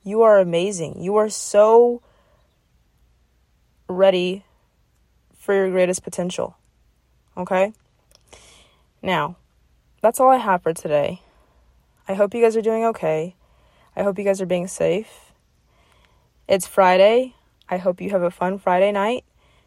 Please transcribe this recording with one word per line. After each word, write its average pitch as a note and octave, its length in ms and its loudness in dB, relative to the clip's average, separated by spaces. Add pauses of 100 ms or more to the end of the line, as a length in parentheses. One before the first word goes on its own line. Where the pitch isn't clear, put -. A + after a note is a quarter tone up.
You G#3+ 200 0
are G#3+ 180 6
amazing. E3+ 600 -4
You G3 160 -2
are G#3+ 120 2
so A3+ 760 2 (1800)
ready F#3 580 0 (920)
for - 180 -4
your F#3+ 160 2
greatest F3+ 320 0
potential, - 540 -8 (800)
okay? F#3 360 -2 (1300)
Now, F3 360 -4 (640)
that's A3+ 180 0
all C4 120 4
I C4 80 4
have G3 240 -2
for E3 100 -4
today. D#3 480 -4 (880)
I G3 60 -6
hope G3+ 200 -2
you A#3 80 0
guys A3+ 140 2
are A3+ 60 -2
doing A3+ 240 -2
okay. D#3+ 500 -4 (600)
I F#3 60 -4
hope G3 160 -4
you G3+ 60 -6
guys G3 160 0
are F#3 60 -6
being F3+ 220 -4
safe. - 640 -6 (1160)
It's F#3 180 0
Friday. G3+ 680 2 (340)
I F3+ 80 -6
hope F3+ 240 -4
you F#3 100 -8
have F#3 120 -2
a F3 80 -2
fun F#3 280 -6
Friday F#3+ 340 0
night. G#3 320 -4 (420)